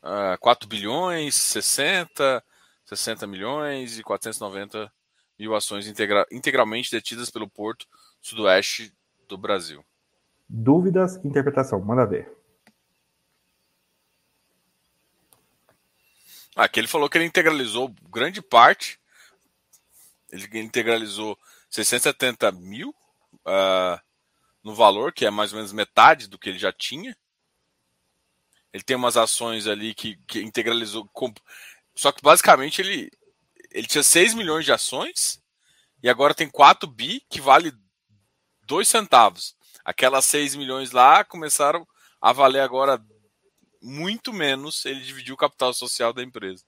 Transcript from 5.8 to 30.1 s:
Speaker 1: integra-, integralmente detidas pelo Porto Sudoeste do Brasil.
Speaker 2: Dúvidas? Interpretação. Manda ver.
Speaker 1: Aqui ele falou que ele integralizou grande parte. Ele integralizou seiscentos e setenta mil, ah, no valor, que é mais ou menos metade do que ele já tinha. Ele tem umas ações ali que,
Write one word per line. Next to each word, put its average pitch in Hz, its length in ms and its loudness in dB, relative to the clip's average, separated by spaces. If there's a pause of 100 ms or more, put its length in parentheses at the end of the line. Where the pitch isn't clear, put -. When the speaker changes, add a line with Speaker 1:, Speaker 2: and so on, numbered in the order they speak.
Speaker 1:
integra-, 104 440 0
integralmente 123 600 -2
detidas 117 400 -10
pelo 107 180 -12
Porto 107 380 -12 (340)
Sudoeste 104 720 0 (360)
do 98 100 -14
Brasil. 87 440 -6 (640)
Speaker 2:
Dúvidas? 175 760 0
Interpretação. 139 560 -2
Manda 117 240 0
ver. 101 260 -8 (4000)
Speaker 1:
Aqui - 240 2
ele 113 100 -2
falou 147 200 -2
que - 80 -2
ele 165 80 2
integralizou 135 680 -2 (160)
grande 151 320 -6
parte. - 580 4 (1300)
Ele 104 300 -12
integralizou 110 800 -4 (320)
seiscentos 123 360 -2
e 151 40 2
setenta 123 420 -2
mil, 101 420 -16 (500)
ah, 92 560 0 (600)
no 107 120 -14
valor, 110 380 4
que - 140 -2
é 104 40 2
mais 104 220 -4
ou 104 40 -12
menos 107 160 -12
metade 123 560 4
do - 100 -20
que - 100 -10
ele 92 100 -8
já 95 140 -2
tinha. 202 440 -12 (1600)
Ele 98 100 -16
tem 131 140 -4
umas 123 200 0
ações 113 500 -2
ali 107 280 -6
que, 107 220 -14 (100)